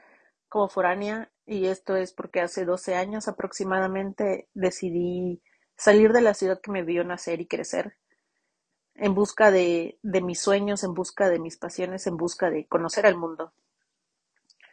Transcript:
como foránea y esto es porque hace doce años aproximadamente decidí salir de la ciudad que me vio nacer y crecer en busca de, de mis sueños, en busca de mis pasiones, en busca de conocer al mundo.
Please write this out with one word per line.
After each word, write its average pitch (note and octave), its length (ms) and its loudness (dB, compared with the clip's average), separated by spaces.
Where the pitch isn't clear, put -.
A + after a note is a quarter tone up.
como G3+ 180 0
foránea G3+ 640 -2
y G3 220 -2
esto F#3+ 280 -2
es F#3 160 -2
porque - 300 -4
hace F3 240 -4
doce F3+ 300 -2
años G3+ 320 -4
aproximadamente F#3+ 1300 -4
decidí F3+ 880 -2
salir G#3+ 340 8
de A#3+ 100 6
la G#3+ 120 6
ciudad F#3 280 -2
que G3+ 100 -12
me F#3+ 120 -4
vio E3+ 200 0
nacer E3+ 380 -6
y E3 60 -10
crecer E3+ 500 -6
en G3+ 180 0
busca G#3 380 4
de, F3 520 2
de F#3+ 180 0
mis F3+ 180 -4
sueños, G3+ 440 0
en F3+ 100 -4
busca F#3 360 0
de E3+ 100 2
mis E3 180 -10
pasiones, F3+ 500 -6
en F3 80 -4
busca E3+ 340 -2
de D#3 180 -4
conocer E3 380 -2
al F#3+ 120 6
mundo. E3 360 -8